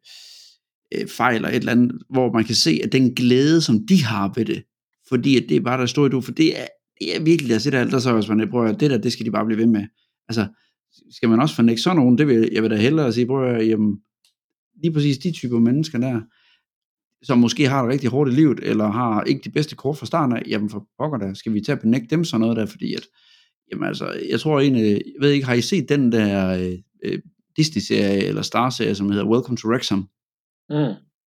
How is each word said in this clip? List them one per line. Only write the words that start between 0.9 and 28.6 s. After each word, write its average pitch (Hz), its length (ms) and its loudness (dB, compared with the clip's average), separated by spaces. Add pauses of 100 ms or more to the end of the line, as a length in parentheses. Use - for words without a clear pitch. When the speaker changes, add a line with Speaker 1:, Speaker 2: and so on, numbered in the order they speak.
Speaker 1:
øh, - 120 -6
fejler - 420 0
et - 60 -2
eller 120 160 -2
andet, 123 380 0
hvor 127 240 0
man 113 120 2
kan 113 100 -4
se, - 280 0
at 110 80 -4
den 131 240 2
glæde, 131 460 4
som 107 260 0
de 185 160 4
har 101 320 -2
ved 113 100 -2
det, - 180 -6 (460)
fordi 127 280 2
at 113 120 2
det - 80 2
er - 40 2
bare 123 180 -2
der 127 60 0
står 143 200 0
i 135 40 4
du, 127 120 -2
for 117 100 -10
det 160 300 0
er, - 40 -10 (360)
det - 140 -4
er 160 80 -2
virkelig, 156 260 2
der 113 80 2
sidder 135 220 0
alt, 120 120 0
der 135 80 0
så, 123 140 0
hvis 107 160 0
man 107 200 0
prøver, 117 220 0
det 147 200 0
der, 127 60 0
det 120 140 -2
skal 120 140 -8
de 117 60 -4
bare 107 140 -2
blive 110 120 -2
ved 113 80 2
med. 110 180 2 (460)
Altså, 110 180 -2 (640)
skal - 180 -2
man 113 100 4
også 156 160 0
fornægte 113 280 2
sådan 180 140 2
nogen? 123 200 4
Det 147 100 2
vil, 113 240 4
jeg 110 120 0
vil 110 80 2
da 110 40 0
hellere 131 380 2
sige, 120 120 0
prøv 131 200 0
at 123 60 0
høre, 113 120 0
jamen, 107 340 0 (840)
lige 165 100 0
præcis 147 240 2
de 180 140 -4
typer 123 280 -4
mennesker 123 400 2
der, 123 220 -4 (1000)
som 127 160 2
måske 120 280 4
har 135 140 0
det 120 100 0
rigtig 139 180 0
hårdt 131 220 0
i - 40 0
livet, 147 280 4
eller 107 280 0
har 110 320 -2
ikke 139 200 0
de - 80 -10
bedste 147 240 -4
kort 147 220 -6
fra 120 80 -14
starten 135 320 -2
af, - 100 -6
jamen 104 220 -4
for 104 180 -12 (120)
pokker 151 180 -4
da, 98 160 -6
skal 113 200 -6
vi 104 80 -2
tage 139 140 -2
og - 60 -8
benægte 117 340 0
dem 170 80 2
sådan 120 180 -2
noget 117 160 2
der, 107 80 -2
fordi - 280 -8
at, - 100 -10 (680)
jamen - 160 -6
altså, - 320 -8 (100)
jeg 120 100 -2
tror 151 200 0
egentlig, 131 320 2
jeg 101 100 0 (200)
ved 143 100 4
ikke, 143 140 0
har 127 80 0
I 120 80 2
set 139 280 -2
den 139 220 2
der, 101 380 2 (100)
øh, 90 140 -4 (300)
øh, 101 160 -4 (380)
Disney-serie 104 640 0
eller 98 180 -4
Star-serie, 117 540 -2